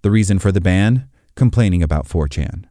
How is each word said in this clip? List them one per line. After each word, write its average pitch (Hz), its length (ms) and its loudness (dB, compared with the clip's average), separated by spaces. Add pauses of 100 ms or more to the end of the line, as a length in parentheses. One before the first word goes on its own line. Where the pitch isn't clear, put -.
The 101 80 0
reason 101 280 2
for 98 140 0
the 95 80 0
ban? 101 480 0 (260)
Complaining 107 480 2
about 76 240 -2
four 78 220 -4
chan. - 420 -8